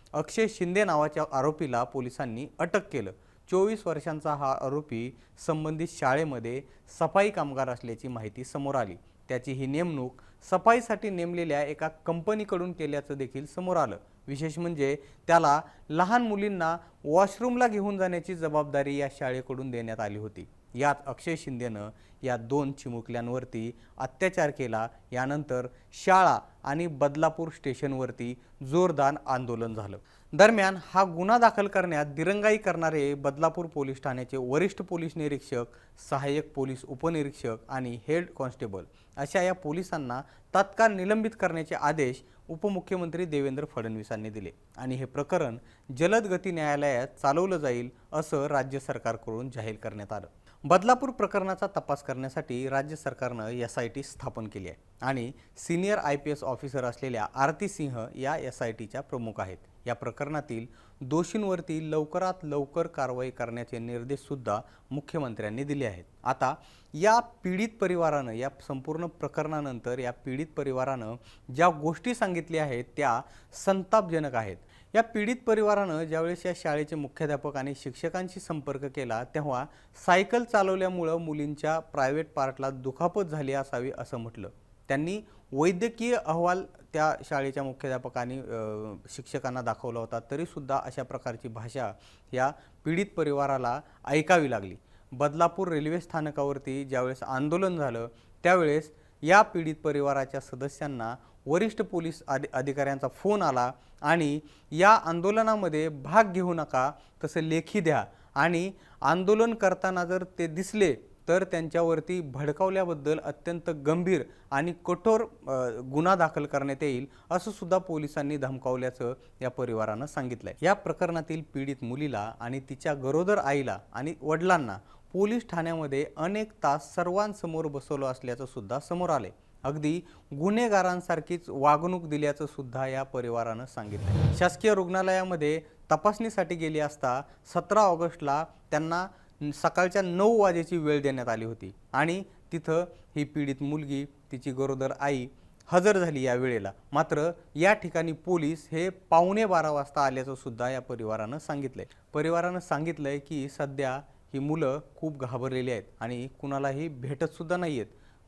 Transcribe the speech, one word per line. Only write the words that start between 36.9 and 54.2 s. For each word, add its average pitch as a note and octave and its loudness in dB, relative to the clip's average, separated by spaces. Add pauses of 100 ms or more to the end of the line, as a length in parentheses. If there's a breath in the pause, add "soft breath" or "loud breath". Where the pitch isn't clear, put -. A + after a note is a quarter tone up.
आणि B2+ -6 (100)
हेड F3 0 (100)
कॉन्स्टेबल A2 -8 (320 soft breath)
अशा D#3+ 0
या F3+ 2
पोलिसांना D#3+ -6 (320 soft breath)
तात्काळ G3 4
निलंबित G#3 2 (100)
करण्याचे E3 -2
आदेश D3 0 (240 soft breath)
उपमुख्यमंत्री F3 -4
देवेंद्र C#3+ -2
फडणवीसांनी A2 -6
दिले G2+ -10 (260)
आणि C3 -6
हे C3 -6
प्रकरण C#3 -2 (400 soft breath)
जलद G3+ 4
गती F#3 -2
न्यायालयात D3 0 (140)
चालवलं F3 4
जाईल, B2 -2 (240 soft breath)
असं D3+ 0
राज्य C3+ 0
सरकारकडून A#2 -6
जाहीर A2 -8
करण्यात G#2 -10
आलं. G2+ -8 (380 soft breath)
बदलापूर A3+ 6
प्रकरणाचा F#3+ 0
तपास C#3+ -2
करण्यासाठी C3 -4
राज्य C#3 -2
सरकारनं B2 -4
एसआयटी A#2+ -4
स्थापन A#2+ -8